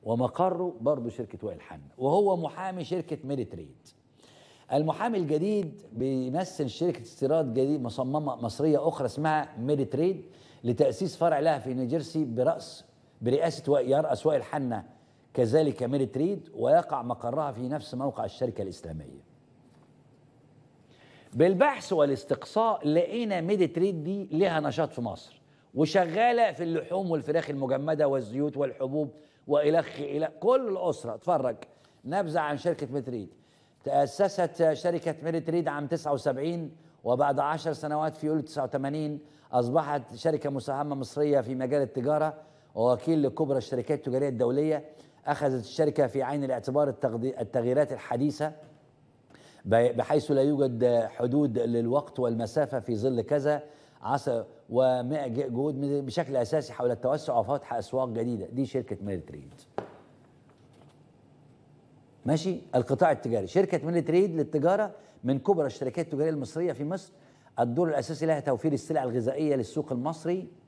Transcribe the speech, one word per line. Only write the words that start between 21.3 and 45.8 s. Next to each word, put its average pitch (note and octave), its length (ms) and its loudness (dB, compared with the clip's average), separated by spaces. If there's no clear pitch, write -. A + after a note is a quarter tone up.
بالبحث F#3+ 580 4
والاستقصاء D3+ 960 0
لقينا F#3 520 0
ميري F#3 260 2
تريد E3+ 380 0
دي F#3+ 280 -4
لها E3 280 2
نشاط D3 320 -2
في - 80 -8
مصر، - 420 -8
وشغالة F#3+ 800 4
في E3 100 -6
اللحوم E3+ 480 -2
والفراخ D3+ 400 0
المجمدة C#3+ 580 0
والزيوت C3+ 480 0
والحبوب C#3 540 -2
وإلخ D3 540 2
إلى D3 400 -2
كل B3 280 4
الأسرة. F3+ 460 -2
اتفرج B2+ 420 0
نبذة E3+ 360 -2
عن D3 160 -2
شركة D3+ 300 -2
ميري C3 160 -4
تريد. A2+ 320 -8
تأسست D#3+ 880 2
شركة E3+ 500 -2
ميري E3 180 -2
تريد D#3+ 280 0
عام D3 180 -4
تسعة D#3 260 -2
وسبعين، D3+ 640 -2
وبعد C3+ 340 2
عشر D3+ 340 -2
سنوات D3+ 440 -2
في D#3 100 -6
يوليو D3+ 160 0
تسعة D3 220 -4
وثمانين D3 560 -4
أصبحت C3+ 600 0
شركة D3 360 0
مساهمة C#3 440 -4
مصرية C#3+ 460 0
في B2 140 -4
مجال C3 280 0
التجارة D3+ 520 0
ووكيل B2 480 4
لكبرى C3+ 360 2
الشركات B2 400 -2
التجارية C3+ 300 0
الدولية. C#3 560 2
أخذت C3+ 380 0
الشركة D3 420 2